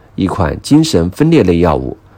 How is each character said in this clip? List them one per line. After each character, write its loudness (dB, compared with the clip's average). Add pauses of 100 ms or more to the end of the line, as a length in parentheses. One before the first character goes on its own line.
(160)
一 -4
款 -4
精 2
神 0
分 0
裂 4
类 2
药 2
物 -8 (220)